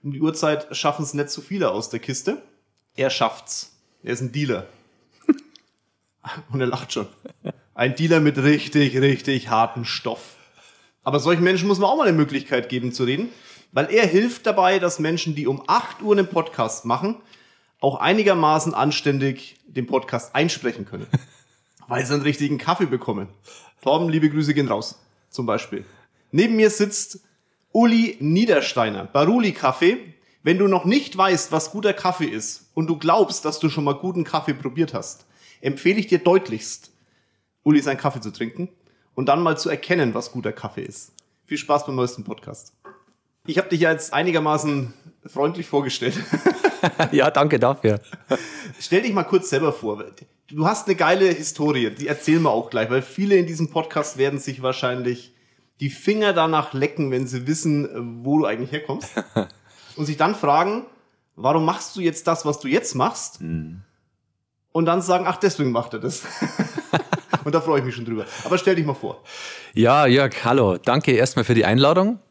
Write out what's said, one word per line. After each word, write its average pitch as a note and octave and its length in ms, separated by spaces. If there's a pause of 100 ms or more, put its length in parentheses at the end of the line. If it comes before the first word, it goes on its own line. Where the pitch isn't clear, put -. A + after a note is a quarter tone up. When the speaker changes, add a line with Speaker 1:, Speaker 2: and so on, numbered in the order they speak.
Speaker 1:
Um C#3+ 80
die C3+ 100
Uhrzeit D#3 540
schaffen's D3 380
nicht C#3+ 160
so - 120
viele E3 300
aus G#2+ 180
der A#2+ 100
Kiste. F#3 420 (540)
Er C3 140
schafft's. - 680 (260)
Er - 100
ist A#2+ 80
ein B2+ 100
Dealer. B2+ 360 (600)
<laughs> - 1200
Und C3 100
er B2+ 60
lacht C3 260
schon. G#2 140 (680)
Ein C3 220
Dealer D#3+ 240
mit D3 180
richtig, C#3 600
richtig C3 520
hartem A#2 360
Stoff. - 500 (680)
Aber C3+ 160
solchen E3 240
Menschen F3+ 240
muss G3 120
man G3 100
auch C#4 80
mal D4 100
eine E3 100
Möglichkeit C#3 520
geben B2+ 220
zu B2+ 120
reden, D3 260 (420)
weil C#3+ 200
er G#3+ 140
hilft G3+ 400
dabei, G3 340
dass F3 200
Menschen, D#3+ 360
die C#3+ 120
um C3+ 200
acht - 340
Uhr G#3 140
einen F#3+ 120
Podcast D#3+ 580
machen, D3 320 (640)
auch C3+ 180
einigermaßen E3 760
anständig C#3 840 (100)
den B2 200
Podcast B2+ 480
einsprechen B2+ 500
können. - 220 (400)
<laughs> - 420
Weil B2+ 160
sie B2+ 80
einen D3 100
richtigen C#3+ 340
Kaffee F3 280
bekommen. A2+ 420 (540)
Torben, D#3 260
liebe D#3 220
Grüße D3 240
gehen C#3 160
raus, G#2+ 300 (300)
zum B2+ 160
Beispiel. G2+ 380 (480)
Neben A3+ 240
mir A3 140
sitzt G3+ 500 (540)
Uli A#3 480
Niedersteiner, C#3 840
Baruli F#3 480
Kaffee. E3+ 460 (460)
Wenn E3+ 160
du G3+ 100
noch F3+ 160
nicht B3 320
weißt, F#3+ 340
was D#3 200
guter G#3 220
Kaffee F3+ 340
ist - 460
und D#3+ 140
du D#3+ 100
glaubst, E3 460
dass D3+ 160
du E3 100
schon D3 140
mal C#3+ 120
guten F3 280
Kaffee D#3 300
probiert C#3 400
hast, - 320 (340)
empfehle C#3+ 400
ich - 80
dir F3 120
deutlichst, F3+ 720 (720)
Uli D3 180
seinen C#3 160
Kaffee C3+ 240
zu A2 100
trinken A#2+ 380 (460)
und C3 100
dann C#3+ 160
mal D#3+ 160
zu E3 120
erkennen, D3+ 440
was - 180
guter A2+ 220
Kaffee - 300
ist. - 280 (360)
Viel D3+ 100
Spaß D3 280
beim C#3 100
neuesten B2 280
Podcast. - 500 (720)
Ich D#3 120
hab F#3+ 120
dich E3+ 120
ja E3 100
jetzt D#3+ 220
einigermaßen D3+ 800 (320)
freundlich E3+ 420
vorgestellt. C3+ 520
<laughs> A3+ 60 (880)
Speaker 2:
Ja, C#3+ 180
danke D3 280
dafür. A#2 420 (760)
Speaker 1:
Stell F#3+ 260
dich A#3+ 100
mal F#3+ 100
kurz F#3 260
selber C#3+ 220
vor. G#2 320 (460)
Du D3+ 160
hast G#3+ 200
eine F#3+ 120
geile F#3 340
Historie, D3 600
die D3 180
erzählen D#3 320
wir D3+ 100
auch A#2+ 180
gleich, A2 200
weil B2+ 120
viele G3 360
in F3 100
diesem D#3+ 220
Podcast D#3+ 480
werden C#3 200
sich C3 240
wahrscheinlich B2 720 (460)
die C#3+ 100
Finger G#3 440
danach D#3+ 400
lecken, C#3+ 360
wenn C3 160
sie B2 220
wissen, C#3+ 800
wo C#3+ 140
du D3 60
eigentlich A2+ 280
herkommst. - 380 (440)
Speaker 2:
<laughs> - 400
Speaker 1:
Und D3+ 120
sich D3 100
dann E3 180
fragen, F3+ 480 (540)
warum D3 260
machst - 320
du F#3+ 60
jetzt E3+ 260
das, E3 180
was C#3+ 140
du - 80
jetzt E3 280
machst? - 440
Speaker 2:
Mhm. D#2+ 440 (920)
Speaker 1:
Und E3 120
dann E3+ 160
sagen, F3+ 240
ach, F3+ 120
deswegen D3+ 340
macht A#2 220
er A2 80
das. B2+ 220 (560)
<laughs> - 640
Und D3+ 100
da - 60
freue D3 180
ich C3 60
mich B2 100
schon A#2+ 80
drüber. A2 220 (180)
Aber F3+ 140
stell F#3 180
dich E3 100
mal C#3+ 80
vor. - 300 (500)
Speaker 2:
Ja, B2+ 320
Jörg, C3 380
hallo. A#2 360
Danke C3 340
erstmal A#2+ 320
für A#2+ 100
die A2 80
Einladung. E3 560 (120)